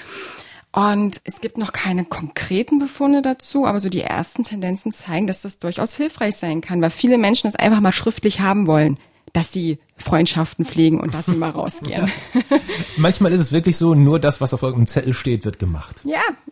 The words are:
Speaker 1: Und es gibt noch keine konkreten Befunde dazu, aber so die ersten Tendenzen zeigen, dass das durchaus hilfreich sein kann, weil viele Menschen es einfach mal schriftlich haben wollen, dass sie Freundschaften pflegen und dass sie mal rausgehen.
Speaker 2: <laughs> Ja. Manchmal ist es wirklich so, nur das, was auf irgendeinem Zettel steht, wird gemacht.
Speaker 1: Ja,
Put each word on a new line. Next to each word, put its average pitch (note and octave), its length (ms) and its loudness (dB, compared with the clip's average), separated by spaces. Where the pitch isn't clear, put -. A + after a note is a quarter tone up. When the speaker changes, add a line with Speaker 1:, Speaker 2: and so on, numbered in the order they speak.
Speaker 1:
Und G#3 520 0
es - 160 -10
gibt - 180 -8
noch G#3+ 140 -6
keine F3+ 320 -2
konkreten F#3+ 760 -2
Befunde C#4 440 2
dazu, C4+ 440 0
aber G3+ 140 0
so F#3+ 80 -2
die F#3 140 -2
ersten - 420 -4
Tendenzen G3 480 -6
zeigen, F#3 340 -4
dass F#3 160 -4
das - 160 -14
durchaus - 380 -4
hilfreich C4 400 -2
sein E3 240 -4
kann, F3+ 200 -2
weil E3 100 4
viele A#3+ 280 2
Menschen A3 300 2
es G#3 80 -6
einfach G#3+ 240 4
mal G3 100 4
schriftlich - 500 0
haben G3 280 2
wollen, D3+ 280 4
dass E3 200 0
sie E3 260 -2
Freundschaften D#3+ 680 0
pflegen D#3+ 360 4
und D3+ 120 -4
dass D#3 140 -6
sie F3 100 2
mal D#3+ 140 -2
rausgehen. F3 640 -4
Speaker 2:
<laughs> - 40 -14
Ja. - 220 2
Manchmal E3+ 360 4
ist F3+ 80 4
es B2+ 120 0
wirklich E3 240 2
so, E3 180 4
nur D3 260 6
das, D3 200 0
was C3+ 140 -2
auf B2+ 80 -4
irgendeinem B2 240 2
Zettel C3 280 0
steht, A#2 300 -2
wird G#2 140 -6
gemacht. D#2+ 460 -6
Speaker 1:
Ja, D4+ 160 -2